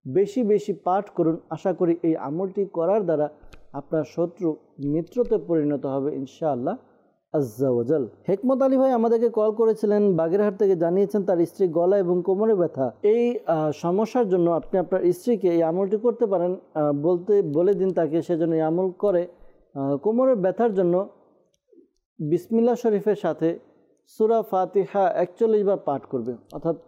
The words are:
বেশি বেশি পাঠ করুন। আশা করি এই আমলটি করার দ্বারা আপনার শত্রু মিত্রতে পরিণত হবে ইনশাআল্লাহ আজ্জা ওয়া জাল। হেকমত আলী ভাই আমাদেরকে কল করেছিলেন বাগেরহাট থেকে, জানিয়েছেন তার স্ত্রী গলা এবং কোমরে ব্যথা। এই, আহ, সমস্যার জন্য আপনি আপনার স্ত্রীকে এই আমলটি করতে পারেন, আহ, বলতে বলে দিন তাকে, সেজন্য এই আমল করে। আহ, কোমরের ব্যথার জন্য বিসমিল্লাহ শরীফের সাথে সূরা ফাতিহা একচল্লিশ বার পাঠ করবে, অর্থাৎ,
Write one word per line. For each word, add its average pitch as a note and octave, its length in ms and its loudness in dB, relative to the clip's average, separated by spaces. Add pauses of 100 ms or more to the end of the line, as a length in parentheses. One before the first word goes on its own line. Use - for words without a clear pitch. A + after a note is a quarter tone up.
বেশি G3 360 0
বেশি G#3 300 0
পাঠ F#3+ 380 -2
করুন। E3 300 0 (100)
আশা E3+ 220 -4
করি E3+ 300 0
এই E3 140 0
আমলটি F#3 480 -6
করার F#3 400 -2
দ্বারা D3+ 240 0 (440)
আপনার D3 320 -4
শত্রু E3+ 520 -4 (280)
মিত্রতে E3+ 540 -2
পরিণত D3 480 -2
হবে C#3 300 -4
ইনশাআল্লাহ C#3 600 -4 (600)
আজ্জা C3 340 -2
ওয়া A#2+ 140 0
জাল। C3+ 240 -2 (200)
হেকমত B3 340 0
আলী C4+ 140 2
ভাই C4 160 2
আমাদেরকে A#3 360 2
কল G#3+ 240 0
করেছিলেন G#3 640 2
বাগেরহাট F#3+ 420 0
থেকে, F#3+ 180 4
জানিয়েছেন F#3+ 480 0
তার F3 220 2
স্ত্রী F#3 220 -2
গলা F3 300 2
এবং F3+ 260 0
কোমরে G3+ 300 2
ব্যথা। C3+ 380 0 (100)
এই, A#3+ 440 2
আহ, D#3 260 0
সমস্যার G#3 560 0
জন্য F3 220 2
আপনি E3+ 280 -2
আপনার F3+ 340 0
স্ত্রীকে G3 360 0
এই E3+ 140 2
আমলটি F#3 340 0
করতে A#3 300 0
পারেন, F#3 300 0 (180)
আহ, D3 180 2
বলতে F3+ 500 0
বলে E3+ 320 2
দিন F#3 180 0
তাকে, E3 300 0
সেজন্য E3 320 -2
এই D#3+ 60 0
আমল E3+ 300 0
করে। F3+ 360 0 (480)
আহ, C#3 220 -2
কোমরের A#3+ 400 2
ব্যথার F#3+ 380 0
জন্য F#3 340 2 (1120)
বিসমিল্লাহ A3+ 560 0
শরীফের G#3+ 400 0
সাথে D#3+ 440 -2 (480)
সূরা A3 360 0
ফাতিহা F#3+ 640 0
একচল্লিশ G3+ 580 2
বার G3 180 2
পাঠ C#3 220 -4
করবে, A#2+ 300 -4 (160)
অর্থাৎ, D#3 240 -4 (120)